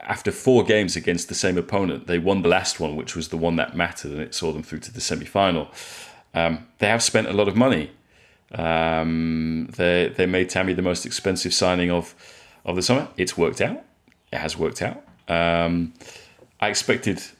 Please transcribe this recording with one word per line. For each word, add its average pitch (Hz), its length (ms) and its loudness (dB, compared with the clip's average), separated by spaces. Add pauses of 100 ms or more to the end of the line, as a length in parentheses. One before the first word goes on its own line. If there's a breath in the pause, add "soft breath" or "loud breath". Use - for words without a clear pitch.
after - 280 -4
four 123 320 4
games 104 320 2
against - 360 -2
the - 40 -8
same 92 220 0
opponent, 87 500 -2
they 87 120 0
won 90 240 2
the 85 80 4
last 95 280 2
one, 76 180 -4
which - 200 -8
was 80 120 -6
the 82 100 -6
one 85 180 0
that - 180 -2
mattered, 82 380 -4
and 73 80 -8
it 76 140 -10
saw 82 180 -4
them 78 100 -8
through - 180 -12
to - 120 -16
the - 80 -12
semi-final. 85 680 -2 (640 loud breath)
Um, 82 320 0 (140)
they 104 80 4
have 117 140 2
spent - 260 2
a 87 40 -4
lot 101 160 4
of 95 80 0
money. 110 360 4 (600 soft breath)
Um, 82 1200 0
they, 87 380 4
they 92 120 2
made 92 240 2
Tammy 92 240 0
the 90 80 0
most 90 240 -2
expensive 90 480 -2
signing 90 360 2
of, 87 240 -2 (520 loud breath)
of 90 100 -2
the 92 60 -2
summer. 123 340 0
It's 90 220 -2
worked 85 240 2
out. 208 220 -2 (460)
It - 80 -6
has - 200 -6
worked 80 240 -4
out. 139 200 -6 (240)
Um, 85 680 2 (640 loud breath)
I 104 80 0
expected 101 540 -2 (180)